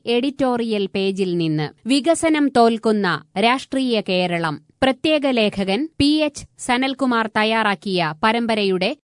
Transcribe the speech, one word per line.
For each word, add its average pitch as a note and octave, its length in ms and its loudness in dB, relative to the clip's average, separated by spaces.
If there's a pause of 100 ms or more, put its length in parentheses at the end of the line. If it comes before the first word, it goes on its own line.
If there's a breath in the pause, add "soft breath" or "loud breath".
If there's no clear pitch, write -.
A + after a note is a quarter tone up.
എഡിറ്റോറിയൽ A#3+ 840 -2
പേജിൽ F#3+ 480 -2
നിന്ന്. D#3 320 0 (180)
വികസനം D4+ 640 2
തോൽക്കുന്ന A3 580 2 (320)
രാഷ്ട്രീയ B3 640 0
കേരളം. F3 540 -2 (240)
പ്രത്യേക C#4 520 0
ലേഖകൻ G3+ 480 0 (160)
പി C#4+ 140 2 (120)
എച്ച് D4+ 240 -4 (140)
സനൽകുമാർ B3+ 720 0
തയ്യാറാക്കിയ G#3+ 680 0 (200)
പരമ്പരയുടെ A3 680 0 (220)